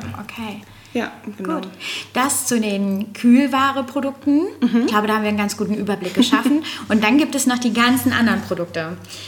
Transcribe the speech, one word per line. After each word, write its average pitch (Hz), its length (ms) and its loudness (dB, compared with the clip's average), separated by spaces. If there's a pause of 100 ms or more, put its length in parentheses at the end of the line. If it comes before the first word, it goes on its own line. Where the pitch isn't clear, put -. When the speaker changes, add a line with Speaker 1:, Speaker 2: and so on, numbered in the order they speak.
Speaker 1:
So, - 80 -10 (120)
okay. 208 420 -12 (300)
Speaker 2:
Ja, 233 180 -4 (260)
genau. 190 200 -6
Speaker 1:
Gut. 190 120 -8 (440)
Das 262 340 -2
zu 233 140 0
den 196 540 -2
Kühlware-Produkten. 269 1300 2 (180)
Speaker 2:
Mhm. 233 220 4
Speaker 1:
Ich 262 40 2
glaube, 214 220 2
da 214 60 2
haben 214 80 0
wir 208 60 0
einen 208 100 0
ganz 202 180 -2
guten 208 180 -2
Überblick 202 400 -4
geschaffen. 277 480 2 (140)
Speaker 2:
<laughs> - 120 -12
Speaker 1:
Und 214 140 4
dann 220 160 4
gibt 302 160 2
es - 120 -2
noch 247 120 2
die 240 140 0
ganzen 240 400 2
anderen 214 300 2
Produkte. 170 540 -6 (320)